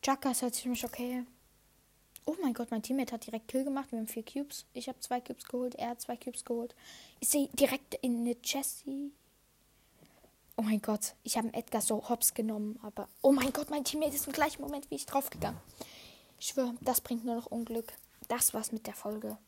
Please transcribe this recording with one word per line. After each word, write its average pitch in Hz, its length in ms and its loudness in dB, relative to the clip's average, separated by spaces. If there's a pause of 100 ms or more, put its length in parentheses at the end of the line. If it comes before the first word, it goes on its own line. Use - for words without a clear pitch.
Chaka 269 300 2
ist 240 100 2
halt 247 140 0
ziemlich 247 300 -2
okay. 247 400 -4 (1000)
Oh 302 160 0
mein 269 140 4
Gott, 233 160 -2
mein 220 120 0
Teammate 254 300 2
hat 233 140 -6
direkt 226 220 -6
Kill 262 160 2
gemacht. 269 280 -2
Wir 233 60 -2
haben 220 100 -2
vier 226 160 -6
Cubes. - 480 -6
Ich 247 160 -6
hab - 140 -8
zwei 247 180 0
Cubes - 240 -10
geholt, 247 300 -2
er - 160 -4
hat 240 100 -6
zwei 247 160 -6
Cubes - 280 -8
geholt. 233 300 -2 (460)
Ich - 80 0
seh 285 240 4
direkt - 440 2
in 240 240 0
eine 240 220 0
Jessie. 277 680 -4 (1400)
Oh 233 60 0
mein 214 180 4
Gott, 214 420 0
ich - 140 0
hab 226 80 2
einen 226 100 -2
Edgar 226 280 0
so - 260 2
hops 233 260 4
genommen, 214 480 0
aber 202 260 -8 (140)
oh 277 100 12
mein 269 200 6
Gott, 294 180 -2
mein 294 140 0
Teammate 302 300 2
ist 285 120 0
im 277 60 -4
gleichen 302 300 2
Moment 285 280 -6
wie 285 60 -4
ich - 100 -6
draufgegangen. - 540 0 (800)
Ich - 100 -4
schwör, 247 320 2
das 254 200 4
bringt 233 240 -4
nur 240 100 0
noch 240 120 -4
Unglück. 226 460 -4 (360)
Das 240 260 4
war's 220 180 -2
mit 220 140 -6
der 208 80 -8
Folge. 214 540 -6